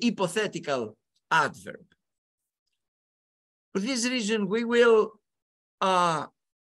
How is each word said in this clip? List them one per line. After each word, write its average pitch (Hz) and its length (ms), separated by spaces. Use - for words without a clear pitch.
hypothetical 170 920
adverb. 127 540
For 196 60
this 233 280
reason, 220 400
we 226 160
will, 233 500
uh, 175 460